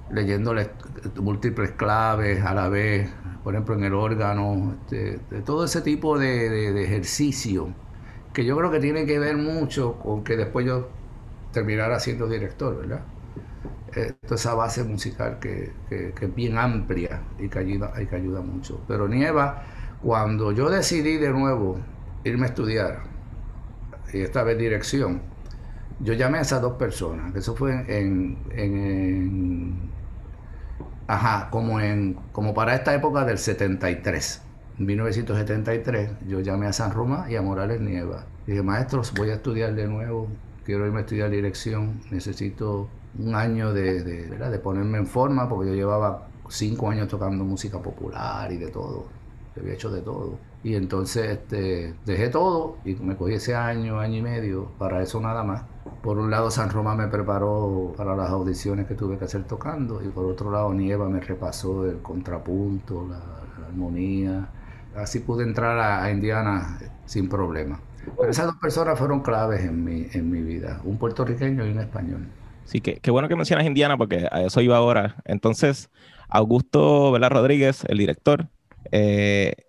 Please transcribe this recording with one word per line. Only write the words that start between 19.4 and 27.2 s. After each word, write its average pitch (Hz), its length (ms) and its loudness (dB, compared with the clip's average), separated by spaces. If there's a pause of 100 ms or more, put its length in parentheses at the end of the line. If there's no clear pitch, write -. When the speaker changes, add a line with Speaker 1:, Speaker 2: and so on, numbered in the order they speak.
Speaker 1:
cuando 107 520 2
yo 135 160 4
decidí 160 480 2
de 147 140 2
nuevo 127 460 2 (460)
irme 120 220 0
a 120 40 2
estudiar, 110 540 0 (1120)
y 98 80 0
esta 117 220 2
vez 113 140 4
dirección, 107 640 0 (800)
yo 110 140 0
llamé 131 260 4
a - 20 0
esas 131 200 2
dos 123 120 0
personas, 90 600 -4